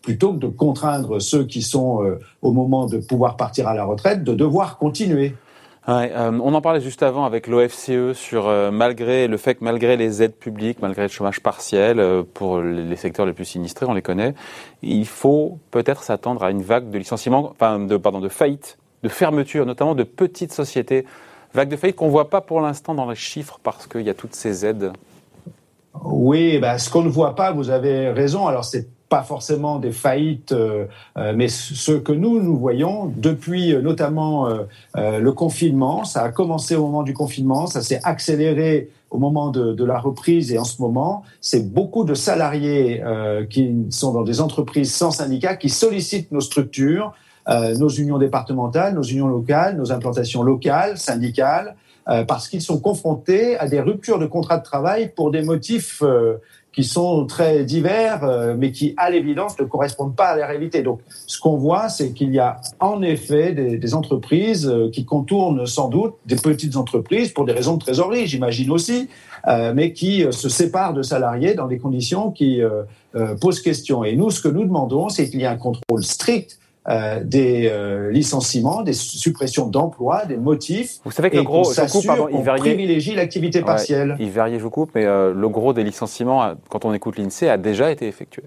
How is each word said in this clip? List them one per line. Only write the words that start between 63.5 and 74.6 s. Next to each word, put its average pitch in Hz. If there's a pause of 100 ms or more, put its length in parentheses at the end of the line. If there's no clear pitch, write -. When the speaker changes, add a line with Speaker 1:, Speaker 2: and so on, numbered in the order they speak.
Speaker 1:
des, 127
des 113
entreprises, 160
euh, 117
qui 123
contournent 151
sans 123
doute 214 (120)
des 120
petites 147
entreprises 160
pour 143
des 120
raisons 127
de 160
trésorerie, 190
j'imagine 127
aussi, 240 (400)
euh, 117
mais 165
qui, 190
euh, 131
se 123
séparent 170
de 135
salariés 127
dans 139
des 123
conditions 135
qui, 131
euh, 107 (320)
euh, 110
posent 175
question. 135
Et 110
nous, 202
ce -
que 160
nous 160